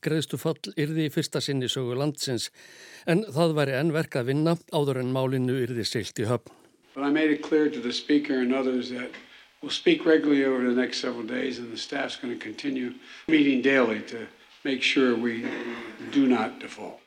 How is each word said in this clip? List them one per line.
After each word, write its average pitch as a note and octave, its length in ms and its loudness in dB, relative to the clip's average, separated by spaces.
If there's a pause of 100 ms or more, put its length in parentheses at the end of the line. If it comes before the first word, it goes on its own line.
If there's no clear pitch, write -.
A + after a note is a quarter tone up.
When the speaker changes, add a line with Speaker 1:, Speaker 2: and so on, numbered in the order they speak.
Speaker 1:
greiðslufall D#3 680 -4
yrði D#3 320 -2
í C#3+ 80 -6
fyrsta D3+ 260 -4
sinn C3+ 220 -2
í A#2+ 80 -4
sögu B2 260 -4
landsins. C3+ 540 -4 (560)
En F3+ 160 4 (100)
það D#3+ 240 4
væri C3+ 220 2
enn D#3 160 2
verk D#3 240 -2
að B2 100 -2
vinna D#3 240 2 (160)
áður C#3 320 0
en B2 140 -2
málinu C3 480 0
yrði A#2 260 -4
siglt - 320 -6
í G#2 80 0
höfn. B2 240 -2 (400)
Speaker 2:
But C#3 140 -4
I - 20 2
made D3+ 240 4
it D3 80 -4
clear D3+ 300 2
to C3 100 -6
the B2 120 -4
speaker C#3+ 440 0
and B2+ 160 2
others B2+ 380 0
that B2 180 -10 (540)
we'll C#3+ 100 -6
speak D#3+ 320 2
regularly D3 400 6
over B2+ 240 2
the A#2+ 80 2
next A#2+ 240 0
several A#2+ 240 -6
days B2 320 -6
and A#2+ 160 -10
the G#2+ 80 -10
staff's C#3 400 -6
gonna A#2+ 160 -6
continue B2 560 -6 (340)
meeting C#3+ 360 4
daily A#2+ 380 4 (120)
to A2+ 140 -10 (360)
make C3+ 200 -2
sure B2+ 340 4
we A#2 300 -2 (680)
do C#3 140 6
not A2+ 320 2
default. - 480 -14